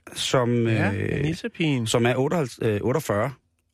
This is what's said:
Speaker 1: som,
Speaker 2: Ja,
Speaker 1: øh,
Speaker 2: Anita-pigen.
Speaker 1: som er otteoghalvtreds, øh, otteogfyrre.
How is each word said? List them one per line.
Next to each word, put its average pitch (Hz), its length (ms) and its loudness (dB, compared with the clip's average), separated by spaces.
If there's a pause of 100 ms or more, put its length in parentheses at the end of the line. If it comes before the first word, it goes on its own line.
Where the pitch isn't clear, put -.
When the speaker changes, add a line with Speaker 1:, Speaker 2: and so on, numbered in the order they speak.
(140)
Speaker 1:
som, 120 520 2
Speaker 2:
Ja, 104 260 2
Speaker 1:
øh, 101 260 -2
Speaker 2:
Anita-pigen. 151 680 -2
Speaker 1:
som 120 200 2
er 135 80 2
otteoghalvtreds, 139 480 -2
øh, 107 200 0
otteogfyrre. 120 500 0 (420)